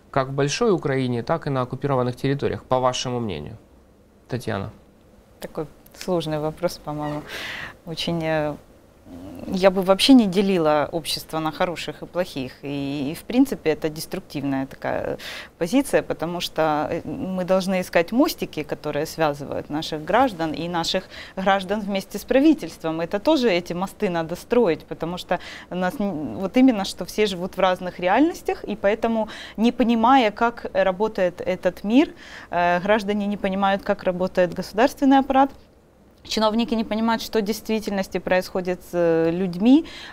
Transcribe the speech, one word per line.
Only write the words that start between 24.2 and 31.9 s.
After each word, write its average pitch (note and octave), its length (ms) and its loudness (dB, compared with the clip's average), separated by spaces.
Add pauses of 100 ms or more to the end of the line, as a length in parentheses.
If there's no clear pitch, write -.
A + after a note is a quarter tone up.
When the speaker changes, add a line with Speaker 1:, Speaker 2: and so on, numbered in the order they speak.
Speaker 2:
строить, F#3+ 480 0
потому E3 340 -6
что - 220 -2 (300)
у F3 40 -8
нас F3+ 240 -2
н-, D3+ 400 -4
вот F#3+ 180 -2
именно, B3 280 6
что - 200 -8
все G#3+ 220 0
живут F#3 300 -6
в F#3 40 -4
разных F#3 400 0
реальностях, C#4 640 2
и G#3 120 -6
поэтому, A3 520 0 (280)
не A#3 160 4
понимая, A#3 580 4
как A#3 420 -2
работает F#3+ 680 0
этот F#3 440 -2
мир, B3+ 240 4 (420)